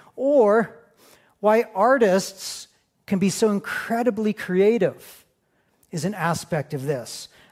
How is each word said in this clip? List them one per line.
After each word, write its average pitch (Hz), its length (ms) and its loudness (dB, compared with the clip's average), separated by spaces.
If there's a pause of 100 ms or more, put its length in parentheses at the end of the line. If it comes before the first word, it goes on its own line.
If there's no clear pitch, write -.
(160)
Or 233 600 2 (680)
why 220 240 4 (100)
artists 208 920 0 (360)
can 190 140 -2
be 196 100 2
so 214 220 0
incredibly 220 840 -2
creative 185 920 0 (680)
is 160 140 -6
an 208 100 -6
aspect 165 580 -4
of 135 120 -8
this. 135 440 -8 (220)